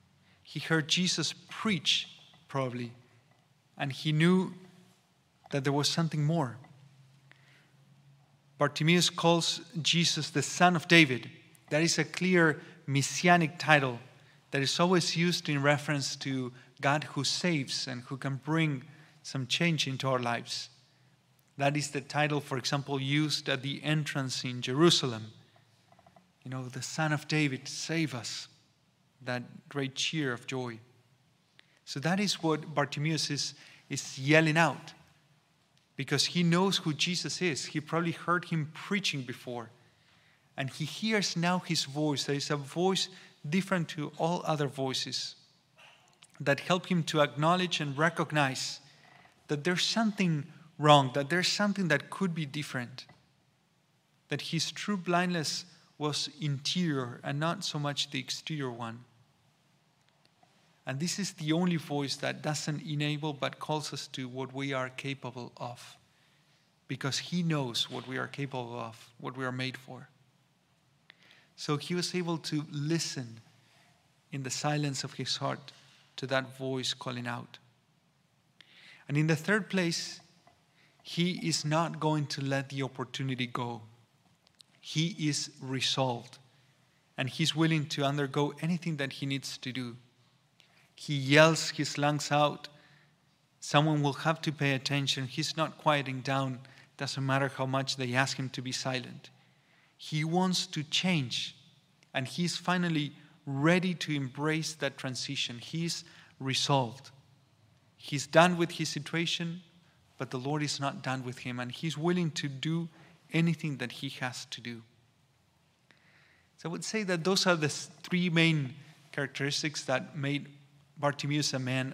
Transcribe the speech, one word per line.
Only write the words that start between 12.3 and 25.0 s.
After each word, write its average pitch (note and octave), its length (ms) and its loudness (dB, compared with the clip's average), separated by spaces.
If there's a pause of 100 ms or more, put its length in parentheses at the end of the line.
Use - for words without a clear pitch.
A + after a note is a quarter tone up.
messianic D#3 720 4
title C3+ 420 4 (520)
that C#3 100 0
is C3+ 180 0
always F3 360 4
used E3+ 320 2
in C#3+ 140 2
reference C#3+ 560 2
to C3 340 -4 (300)
God C#3 240 2
who C3+ 180 -4
saves - 640 -2
and B2 160 -8
who C3+ 140 -10
can C3+ 260 -4
bring D3+ 400 0 (400)
some C3 240 -6
change E3 400 2
into C3+ 220 -4
our B2+ 100 2
lives. A#2+ 500 -4 (880)
That C#3+ 200 2
is D3 140 -4
the C#3+ 100 -4
title, D3 400 0
for C3+ 160 -4
example, C#3 420 -2
used D3 480 0
at C3+ 140 0
the C#3 220 -6
entrance C#3+ 600 -2
in B2 180 -6
Jerusalem. B2+ 680 4 (1120)